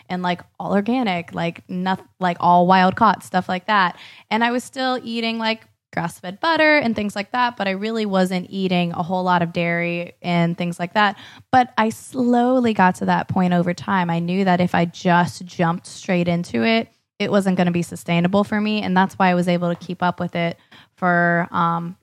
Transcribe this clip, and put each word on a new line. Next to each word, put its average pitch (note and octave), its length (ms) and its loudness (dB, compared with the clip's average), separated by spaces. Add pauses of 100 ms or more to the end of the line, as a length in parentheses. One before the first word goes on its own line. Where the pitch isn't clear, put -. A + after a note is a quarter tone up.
and, F3+ 120 -6
like, F3+ 200 -4 (180)
all F3 140 -6
organic, G3+ 600 -2
like, E3+ 340 -8
noth-, F#3 360 -4 (160)
like, F3+ 200 -2
all F3 280 4
wild F#3 280 6
caught, G#3+ 280 2
stuff - 260 -4
like F#3 160 -6
that. G3 320 2 (320)
And A3 140 0
I A#3+ 80 2
was B3 120 -4
still B3+ 380 -4
eating, A3+ 380 -6
like, A3 220 -4 (320)
grass-fed F3 480 -8
butter D#4 360 4
and A#3 160 0
things G#3 220 -4
like G3+ 160 -8
that, B3 240 -2
but G3 140 -4
I - 20 -2
really G#3+ 340 -4
wasn't F#3 440 0
eating F3+ 420 -2
a E3+ 100 -6
whole F#3 220 -4
lot F3+ 180 2
of E3+ 120 -4
dairy E3+ 680 -4
and E3+ 360 0
things F3 200 -6
like F3 160 -6
that. G#3 240 2 (340)
But B3+ 260 2
I A3 120 2
slowly A#3+ 840 0
got F#3 220 4
to G3 100 -6
that F3+ 240 0
point F3+ 240 0
over F3 200 2
time. F3+ 360 -2
I E3+ 100 -2
knew F3+ 240 -2
that F3+ 160 2
if F3+ 160 0
I F3 80 2
just F3 640 0
jumped F3 420 -4
straight F3 400 -2
into F3 380 -2
it, A3+ 240 0 (280)
it G3+ 140 -4
wasn't F#3+ 260 2
gonna F3 140 2
be F3 100 0
sustainable F3 640 0
for G#3 160 -2
me. G#3+ 220 -2
And F#3 160 -2
that's F#3+ 180 2
why F#3+ 140 2
I F3+ 60 2
was F3 120 0
able F3 260 0
to F3 140 -14
keep F3+ 160 -6
up F3 160 -2
with F3 160 -8
it E3+ 220 -4 (400)
for, F3 520 2
um, E3+ 540 -2